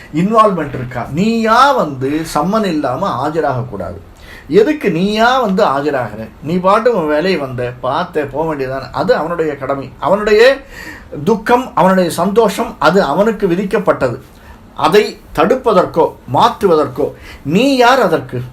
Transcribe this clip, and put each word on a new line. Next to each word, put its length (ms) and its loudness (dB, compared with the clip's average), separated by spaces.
இன்வால்வ்மெண்ட் 600 2
இருக்கா? 360 -8
நீயா 600 2
வந்து 640 -2
சம்மன் 320 0
இல்லாம 640 -2
ஆஜராகக்கூடாது. 680 -4
எதுக்கு 440 2
நீயா 500 2
வந்து 240 2
ஆஜராகிற? 640 -2
நீ 140 -2
பாட்டு 380 2
உன் 120 -2
வேலையை 320 0
வந்த, 420 -6
பார்த்த, 440 -4
போக 300 -4
வேண்டியதானே. 360 -6
அது 240 0
அவனுடைய 420 -4
கடமை. 420 -6
அவனுடைய 640 4
துக்கம், 520 0
அவனுடைய 340 2
சந்தோஷம், 720 0
அது 240 4
அவனுக்கு 440 0
விதிக்கப்பட்டது. 720 0
அதை 440 2
தடுப்பதற்கோ 800 0
மாற்றுவதற்கோ 800 0
நீ 320 2
யார் 260 4
அதற்கு? 400 -2